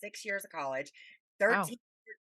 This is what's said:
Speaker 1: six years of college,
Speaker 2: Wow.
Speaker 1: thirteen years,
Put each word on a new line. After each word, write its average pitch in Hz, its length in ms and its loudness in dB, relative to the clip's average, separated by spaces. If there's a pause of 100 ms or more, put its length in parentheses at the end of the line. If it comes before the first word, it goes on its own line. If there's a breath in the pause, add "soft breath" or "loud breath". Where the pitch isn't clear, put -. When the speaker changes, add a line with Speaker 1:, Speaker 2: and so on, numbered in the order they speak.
Speaker 1:
six - 240 -12
years 196 200 -4
of - 80 -18
college, 139 400 -4 (560 soft breath)
Speaker 2:
Wow. 202 240 4
Speaker 1:
thirteen 247 60 -12 (280)
years, 220 160 -16